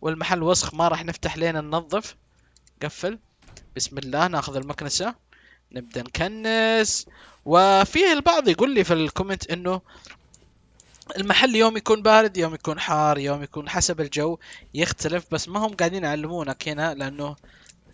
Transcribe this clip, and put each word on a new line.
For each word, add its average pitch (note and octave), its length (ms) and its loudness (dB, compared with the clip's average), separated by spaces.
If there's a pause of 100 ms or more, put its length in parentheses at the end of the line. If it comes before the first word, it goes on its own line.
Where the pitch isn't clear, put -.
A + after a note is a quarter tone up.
والمحل D#3+ 420 -4
وسخ، E3+ 320 0
ما E3+ 140 2
راح D#3+ 160 -2
نفتح D#3+ 320 -8
لين E3 180 -2
ننظف. D#3 640 -6 (640)
قفل. F3+ 360 -8 (580)
بسم - 220 -8
الله، C#3 280 0
ناخذ D3 300 -4
المكنسة، D3 580 -6 (580)
نبدأ B2 300 -10
نكنس. A3 1040 0 (380)
وفيه G3 680 6
البعض D4 360 2
يقول B3 260 2
لي G3 100 4
في F3 100 2
الكومنت F#3 560 -4
إنه F3+ 300 -4 (1400)
المحل G3+ 400 4
يوم A3 200 6
يكون G#3+ 260 2
بارد، G#3+ 340 6
يوم D#3+ 180 -2
يكون D#3 260 -6
حار، D3+ 380 2
يوم C#3+ 240 -4
يكون D3 260 -10
حسب F3 320 -2
الجو D3+ 380 -2 (360)
يختلف. E3 580 -4
بس D#3+ 160 -4
ما G#3 180 -2
هم G#3 80 -8
قاعدين F3 300 -2
يعلمونك D3+ 640 -6
هنا، D3+ 260 -4
لأنه C#3+ 420 -8 (580)